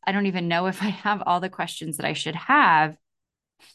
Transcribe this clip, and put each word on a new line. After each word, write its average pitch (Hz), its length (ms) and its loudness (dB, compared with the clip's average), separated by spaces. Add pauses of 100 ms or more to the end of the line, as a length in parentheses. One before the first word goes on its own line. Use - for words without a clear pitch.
I 196 60 0
don't 202 140 0
even 180 200 -2
know 170 200 0
if 180 140 -4
I 208 80 -2
have 202 360 -2
all 175 140 2
the 185 100 -6
questions 160 480 -8
that - 80 -6
I 156 80 0
should 160 220 -6
have, 165 600 4 (800)